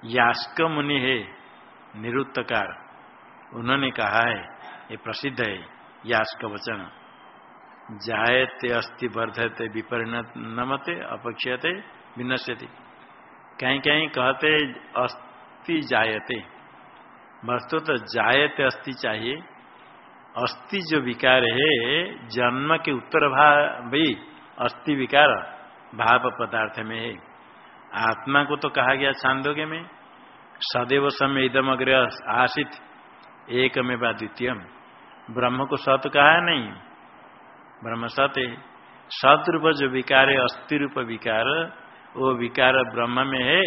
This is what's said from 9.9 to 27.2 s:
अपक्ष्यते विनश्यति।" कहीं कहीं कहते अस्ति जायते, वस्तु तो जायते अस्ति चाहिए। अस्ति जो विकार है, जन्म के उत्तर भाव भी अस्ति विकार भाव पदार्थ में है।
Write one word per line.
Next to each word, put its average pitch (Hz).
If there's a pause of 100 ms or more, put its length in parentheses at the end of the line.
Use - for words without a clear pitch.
अपक्ष्यते 127 (460)
विनश्यति।" 123 (960)
कहीं 135
कहीं 151
कहते 135 (300)
अस्ति -
जायते, 113 (1040)
वस्तु 120
तो 156
जायते 120
अस्ति 135
चाहिए। 113 (1000)
अस्ति 123
जो 160
विकार 127
है, 139 (140)
जन्म 127
के 160
उत्तर 147
भाव 147
भी 143 (440)
अस्ति 123
विकार 139 (680)
भाव 117
पदार्थ 110
में 110
है। 113 (800)